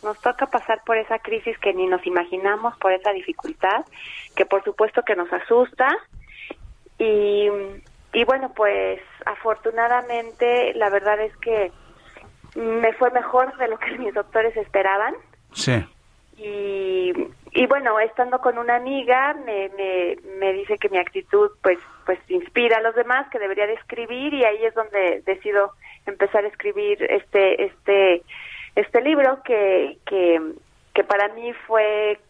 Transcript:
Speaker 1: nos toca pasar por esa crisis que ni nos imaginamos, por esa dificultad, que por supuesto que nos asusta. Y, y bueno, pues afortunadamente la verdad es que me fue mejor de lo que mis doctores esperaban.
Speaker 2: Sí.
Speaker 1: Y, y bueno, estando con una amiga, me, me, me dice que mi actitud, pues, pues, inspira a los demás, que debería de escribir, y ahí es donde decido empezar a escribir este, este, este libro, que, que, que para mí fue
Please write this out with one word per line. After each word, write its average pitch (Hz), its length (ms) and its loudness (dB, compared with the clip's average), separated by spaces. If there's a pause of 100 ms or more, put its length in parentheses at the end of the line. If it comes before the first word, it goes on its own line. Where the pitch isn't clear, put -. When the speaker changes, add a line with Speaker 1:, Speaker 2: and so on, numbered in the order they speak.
Speaker 1:
nos 214 180 -6
toca 247 260 0
pasar 226 400 -2
por 226 100 2
esa 220 220 -2
crisis 226 400 -6
que 202 160 0
ni 185 120 0
nos 185 200 -2
imaginamos, 190 720 -2
por 190 140 2
esa 190 200 0
dificultad, 190 720 -4 (520)
que 185 100 2
por 196 180 0
supuesto 214 380 0
que 208 140 0
nos 175 160 -4
asusta. 247 560 2 (1080)
Y, 208 500 2 (640)
y 233 120 2
bueno, 262 300 0
pues 196 460 0 (260)
afortunadamente 233 1500 -2
la 214 160 0
verdad 202 300 0
es 214 180 -4
que 214 340 -2 (840)
me 226 400 0
fue 247 160 2
mejor 254 480 0
de 247 100 0
lo 220 100 -4
que - 200 -8
mis 220 160 -6
doctores 226 420 -2
esperaban. 196 580 0 (380)
Speaker 2:
Sí. 117 320 -2 (520)
Speaker 1:
Y, 196 760 -4 (380)
y 254 160 2
bueno, 254 320 2
estando 247 420 0
con 240 180 0
una 240 180 0
amiga, 262 580 0 (100)
me, 196 320 -6
me, 185 400 -2 (220)
me 196 140 0
dice 202 260 -4
que 208 100 -2
mi 190 100 0
actitud, 202 520 2 (120)
pues, 180 160 2 (280)
pues, 185 120 -2 (100)
inspira 226 500 0
a - 20 0
los 220 140 -2
demás, 247 360 0
que 233 100 -6
debería 202 260 -2
de 220 80 -4
escribir, 233 600 -8
y 262 100 2
ahí 220 200 2
es 220 100 0
donde 202 520 0
decido 202 460 0 (340)
empezar 202 380 0
a 214 40 -4
escribir 208 540 -2
este, 196 640 2
este, 190 580 2 (540)
este 208 260 2
libro, 269 420 2
que, 190 640 2
que, 175 340 4 (540)
que 202 80 4
para 202 320 2
mí 233 180 -10 (140)
fue 214 640 2